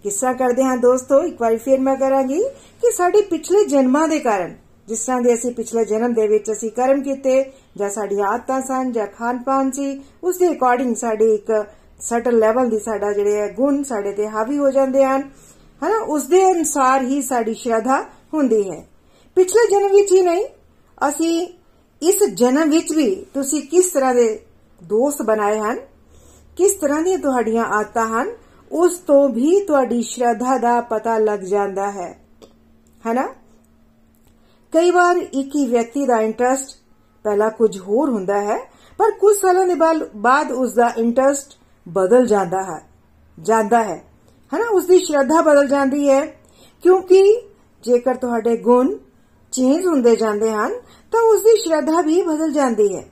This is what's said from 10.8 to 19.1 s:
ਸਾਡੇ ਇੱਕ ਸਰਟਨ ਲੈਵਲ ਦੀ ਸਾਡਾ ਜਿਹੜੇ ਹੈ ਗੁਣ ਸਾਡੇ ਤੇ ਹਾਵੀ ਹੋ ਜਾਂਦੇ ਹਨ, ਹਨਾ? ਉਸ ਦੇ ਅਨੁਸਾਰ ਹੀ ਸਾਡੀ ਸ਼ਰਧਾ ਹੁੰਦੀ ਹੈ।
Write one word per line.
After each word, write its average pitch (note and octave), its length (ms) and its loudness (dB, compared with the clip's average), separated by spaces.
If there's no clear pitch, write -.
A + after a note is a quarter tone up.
ਸਾਡੇ A3 400 0
ਇੱਕ G#3+ 300 -2
ਸਰਟਨ A#3 320 -4
ਲੈਵਲ A#3 380 2
ਦੀ A3 100 -2
ਸਾਡਾ G#3 340 -4
ਜਿਹੜੇ G3+ 220 0
ਹੈ G#3 180 -4
ਗੁਣ C#4 300 -2
ਸਾਡੇ G3+ 280 -6
ਤੇ G#3 180 -4
ਹਾਵੀ A3 280 -4
ਹੋ C#4 140 0
ਜਾਂਦੇ C4+ 340 2
ਹਨ, C4+ 160 0
ਹਨਾ? G#4+ 120 0
ਉਸ D4+ 260 -4
ਦੇ F#4 280 4
ਅਨੁਸਾਰ C4+ 500 0
ਹੀ C4+ 200 -2
ਸਾਡੀ A#3 320 -4
ਸ਼ਰਧਾ A#3 480 -2
ਹੁੰਦੀ A3+ 380 0
ਹੈ। E3 160 -14